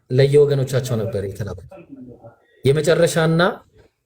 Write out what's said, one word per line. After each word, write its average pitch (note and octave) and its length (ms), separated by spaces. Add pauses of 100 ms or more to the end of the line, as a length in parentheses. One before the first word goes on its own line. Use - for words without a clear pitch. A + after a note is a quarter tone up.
(120)
ለየወገኖቻቸው C3+ 840
ነበር G2 260
የተላኩት። F#2+ 460 (960)
የመጨረሻና D#3+ 760 (640)